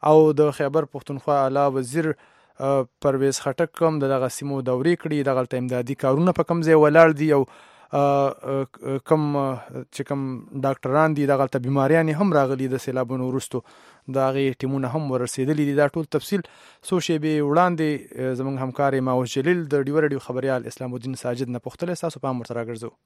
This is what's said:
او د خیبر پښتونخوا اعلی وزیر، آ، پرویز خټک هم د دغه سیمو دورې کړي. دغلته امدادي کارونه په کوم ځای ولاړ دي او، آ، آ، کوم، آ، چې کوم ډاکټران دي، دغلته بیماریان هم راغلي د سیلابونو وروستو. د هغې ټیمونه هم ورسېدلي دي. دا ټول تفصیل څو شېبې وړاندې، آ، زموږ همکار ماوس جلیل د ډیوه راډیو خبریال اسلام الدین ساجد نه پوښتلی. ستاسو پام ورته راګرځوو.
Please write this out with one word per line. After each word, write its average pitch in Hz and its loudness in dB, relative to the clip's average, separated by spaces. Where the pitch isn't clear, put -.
او 151 6
د 147 2
خیبر 147 -2
پښتونخوا 139 -2
اعلی 135 2
وزیر، 135 -4
آ، 135 0
پرویز 135 0
خټک 156 -2
هم 156 2
د 139 0
دغه 135 0
سیمو 139 -6
دورې 131 0
کړي. 151 -4
دغلته 127 0
امدادي 123 -4
کارونه 147 2
په 165 0
کوم 170 -2
ځای 160 4
ولاړ 156 8
دي 151 0
او، 139 4
آ، 147 0
آ، 139 0
کوم، 151 2
آ، 135 -2
چې - -10
کوم 135 -6
ډاکټران 139 0
دي، 143 0
دغلته 135 0
بیماریان 139 2
هم 170 0
راغلي 135 0
د 131 -4
سیلابونو 127 -4
وروستو. 127 -6
د 131 -4
هغې 135 0
ټیمونه 135 -4
هم 143 -4
ورسېدلي 131 -2
دي. 139 -2
دا 147 4
ټول 160 -4
تفصیل 156 -2
څو 185 2
شېبې 156 0
وړاندې، 156 0
آ، 131 -2
زموږ 131 -4
همکار 135 0
ماوس 127 -2
جلیل 165 0
د 143 0
ډیوه 143 0
راډیو 143 0
خبریال 127 -4
اسلام 123 -10
الدین 123 -8
ساجد 123 -6
نه 123 -6
پوښتلی. 175 -8
ستاسو 160 -8
پام 131 -4
ورته 117 -10
راګرځوو. 117 -8